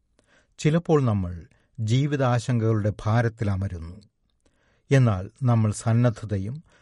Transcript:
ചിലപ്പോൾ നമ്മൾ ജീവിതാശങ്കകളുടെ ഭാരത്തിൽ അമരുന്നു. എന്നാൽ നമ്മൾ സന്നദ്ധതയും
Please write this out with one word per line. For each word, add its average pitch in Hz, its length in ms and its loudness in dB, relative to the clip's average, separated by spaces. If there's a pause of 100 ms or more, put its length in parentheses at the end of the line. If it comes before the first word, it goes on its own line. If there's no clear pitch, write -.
(580)
ചിലപ്പോൾ 156 460 2
നമ്മൾ 90 420 -2 (340)
ജീവിതാശങ്കകളുടെ 120 1120 0 (120)
ഭാരത്തിൽ 113 460 0
അമരുന്നു. 92 500 -6 (920)
എന്നാൽ 110 400 2 (120)
നമ്മൾ 113 300 2
സന്നദ്ധതയും 113 920 -2 (200)